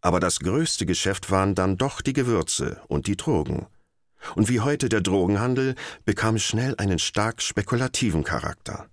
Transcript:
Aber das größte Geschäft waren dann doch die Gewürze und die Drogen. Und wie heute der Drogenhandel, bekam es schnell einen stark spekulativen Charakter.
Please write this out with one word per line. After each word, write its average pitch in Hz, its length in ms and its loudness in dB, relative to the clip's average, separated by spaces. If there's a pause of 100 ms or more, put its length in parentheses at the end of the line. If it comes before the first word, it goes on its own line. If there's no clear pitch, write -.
Aber 87 200 4
das 90 200 0
größte 110 460 0
Geschäft 95 440 -2
waren 98 240 4
dann 95 220 2
doch 131 240 -2
die 139 120 -2
Gewürze 117 760 0
und 73 180 -2
die - 100 0
Drogen. 73 500 -2 (680)
Und 104 140 4
wie 120 120 2
heute 139 280 0
der 110 120 2
Drogenhandel, 104 760 2 (300)
bekam 110 320 2
es 104 60 0
schnell 123 360 0
einen 95 200 2
stark - 440 -2
spekulativen 117 800 0
Charakter. - 680 -6